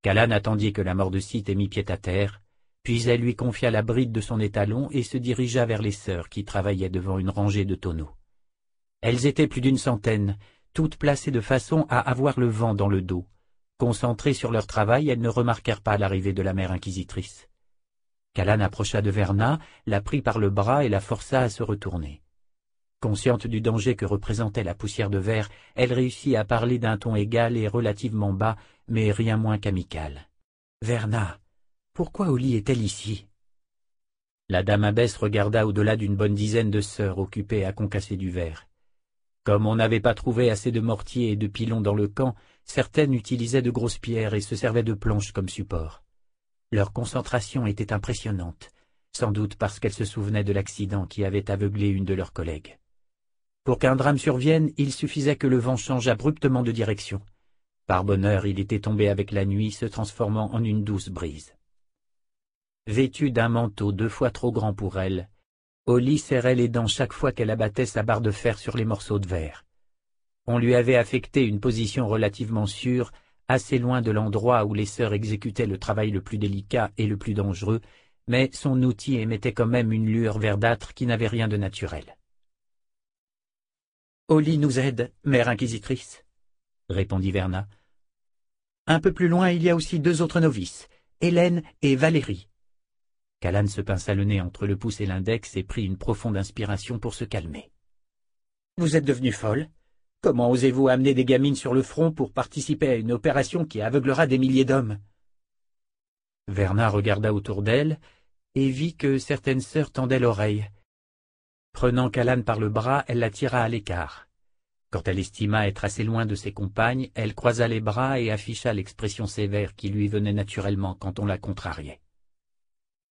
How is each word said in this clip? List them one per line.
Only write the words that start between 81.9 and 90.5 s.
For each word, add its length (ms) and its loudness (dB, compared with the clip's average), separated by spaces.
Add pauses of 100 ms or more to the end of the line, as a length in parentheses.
Holly 300 4
nous 220 2
aide, 340 -2 (100)
mère 240 4
inquisitrice », 800 -4 (640)
répondit 420 0
Verna. « 380 -2 (1160)
Un 140 4
peu 140 2
plus 160 2
loin, 200 4
il 140 0
y 60 4
a 80 4
aussi 240 -2
deux 200 2
autres 200 0
novices, 480 0 (320)